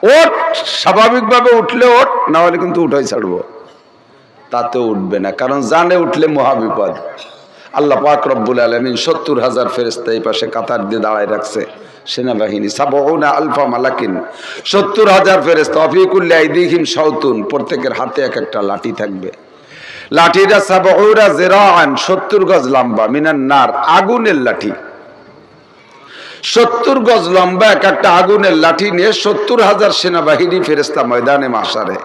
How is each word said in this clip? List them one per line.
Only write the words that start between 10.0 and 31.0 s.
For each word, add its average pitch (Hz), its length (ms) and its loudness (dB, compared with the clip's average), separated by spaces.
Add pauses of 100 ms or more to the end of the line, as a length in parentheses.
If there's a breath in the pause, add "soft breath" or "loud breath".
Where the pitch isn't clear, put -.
এই 113 80 -2
পাশে 113 260 -4
কাতার 113 420 -6
দিয়ে 107 140 -4
দাঁড়ায় 107 240 -2
রাখছে, 107 400 -6 (400 loud breath)
সেনাবাহিনী, 107 600 -4
সাবউনা 143 600 -2
আলফা 143 380 -2
মালাকিন, 123 540 -4 (440 loud breath)
সত্তর 202 440 0
হাজার 190 340 4
ফেরেশতা, 156 460 2
ফি 185 180 2
কুল্লি 180 280 2
আইদিহিম 160 500 2
শাওতুন, 135 580 -2
প্রত্যেকের 127 500 -4
হাতে 131 300 -6
এক 123 140 -4
একটা 110 260 -6
লাঠি 101 300 -6
থাকবে। 98 380 -8 (840 loud breath)
লাঠিটা 190 480 4
সাবউনা 196 680 4
জিরাআন, 175 680 4
সত্তর 190 480 0
গজ 160 240 2
লম্বা, 120 380 0
মিনান 147 300 0
নার, 135 400 2
আগুনের 196 680 0
লাঠি। 104 280 -4 (1700 loud breath)
সত্তর 233 560 2
গজ 214 300 2
লম্বা 185 380 2
এক 196 180 2
একটা 196 260 2
আগুনের 185 460 4
লাঠি 165 340 2
নিয়ে 185 220 0
সত্তর 208 480 -2
হাজার 202 300 2
সেনাবাহিনী 175 720 0
ফেরেশতা 147 420 -2